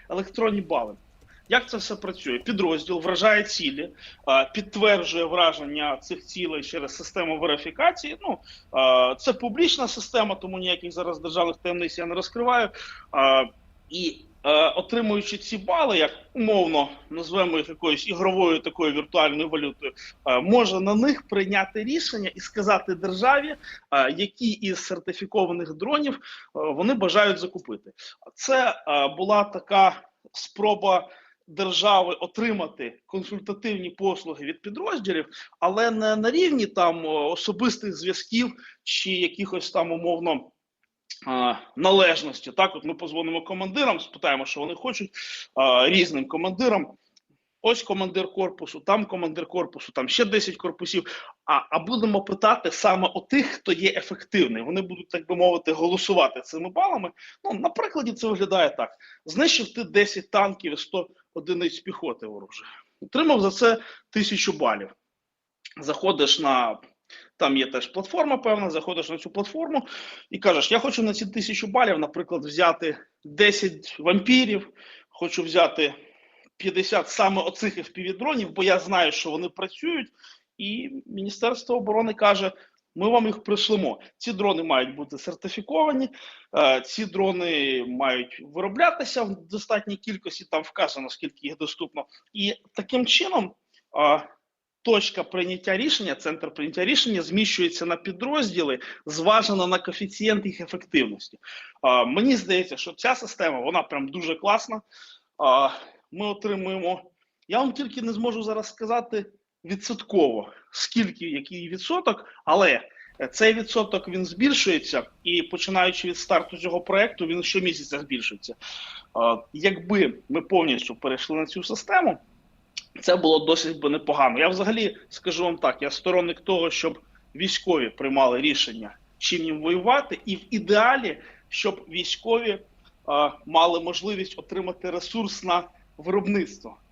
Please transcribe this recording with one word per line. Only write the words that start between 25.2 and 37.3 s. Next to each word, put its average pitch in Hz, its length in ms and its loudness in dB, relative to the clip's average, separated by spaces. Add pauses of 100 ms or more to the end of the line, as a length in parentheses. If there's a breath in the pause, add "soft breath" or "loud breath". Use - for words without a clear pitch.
дронів, 277 400 -2
е, - 40 -10 (360 loud breath)
вони 156 400 0
бажають 196 440 4
закупити. 165 540 -12 (420 loud breath)
Це, 262 340 2
е, 147 400 0
була 202 360 2
така 196 580 2 (300)
спроба 202 760 0 (380 loud breath)
держави 185 680 2
отримати 175 920 -4
консультативні 196 840 -8
послуги 165 560 -4
від 160 160 -8
підрозділів, 208 640 -4 (340 loud breath)
але 214 300 2
не 220 260 0
на 220 140 2
рівні 294 360 2
там, 170 400 2
о, 156 240 0